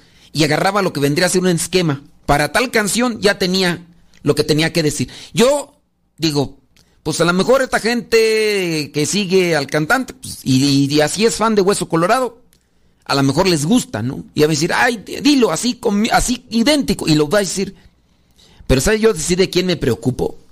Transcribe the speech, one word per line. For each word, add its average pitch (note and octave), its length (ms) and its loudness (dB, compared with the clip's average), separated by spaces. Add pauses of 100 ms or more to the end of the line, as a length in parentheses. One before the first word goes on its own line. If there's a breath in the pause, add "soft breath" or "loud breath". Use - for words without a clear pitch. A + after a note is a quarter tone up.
(320 soft breath)
y C#3+ 120 0
agarraba E3+ 380 0
lo F3+ 120 -2
que C#3+ 60 -6
vendría D3 280 0
a - 20 0
ser F3+ 120 0
un F#3 80 2
esquema. E3+ 520 0 (240)
Para D3 260 0
tal A#3+ 200 -2
canción A3 500 -2
ya G3+ 160 2
tenía F3+ 480 -2 (380 soft breath)
lo D#3+ 100 0
que D3+ 100 0
tenía D#3 300 0
que E3+ 80 0
decir. C#3+ 300 -2 (200 loud breath)
Yo C4+ 480 0 (380)
digo, C#3+ 400 -2 (460 soft breath)
pues D#3+ 180 -4
a D#3+ 40 2
lo F3 80 0
mejor G3 280 2
esta B3 180 -2
gente G#3+ 1120 -2
que D3 140 -2
sigue F3+ 500 0
al C#3 120 -2
cantante, A3+ 480 -2
pues, - 280 -16
y, C#3 420 2
y, C3+ 60 -4
y D3 100 2
así E3 240 0
es A3 100 0
fan A3 180 0
de G3+ 80 2
Hueso F#3 260 0
Colorado, G#3+ 540 0 (640)
a C#3 80 -4
lo C#3 80 2
mejor C#3 260 2
les D#3 180 2
gusta, F#3 360 0
¿no? C3 220 -6 (100)
Y D3 80 0
a D3+ 60 4
decir, D#3+ 260 0
"Ay, A#3+ 300 0 (180)
dilo B3 300 4
así, A3+ 240 -4
con G3+ 260 -2
mi-, A3+ 80 0
así - 400 -2
idéntico", A#3 580 0
y D#3 60 4
lo D3+ 160 2
va G#3 100 2
a - 20 0
decir. G3 340 -6 (880 soft breath)
Pero C3 160 2
¿sabes G#3+ 200 0
yo A3 120 4
sí E3+ 220 -2
de F#3 160 2
quién F3+ 160 0
me F3+ 80 0
preocupo? B2 640 -2 (120)